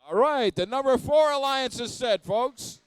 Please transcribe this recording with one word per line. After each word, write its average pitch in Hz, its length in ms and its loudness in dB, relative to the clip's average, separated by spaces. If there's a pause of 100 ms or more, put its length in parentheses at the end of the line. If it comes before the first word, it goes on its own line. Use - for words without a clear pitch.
All 160 80 -2
right, 254 380 2
the 180 120 -2
number 262 320 0
four 302 320 4
alliance 269 500 -2
is 240 140 -8
set, 208 300 -2
folks. 226 640 -4